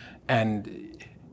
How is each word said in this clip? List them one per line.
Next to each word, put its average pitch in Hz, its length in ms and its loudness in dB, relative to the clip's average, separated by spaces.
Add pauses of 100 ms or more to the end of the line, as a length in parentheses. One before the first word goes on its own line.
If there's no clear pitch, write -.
(280)
And 110 760 2 (300)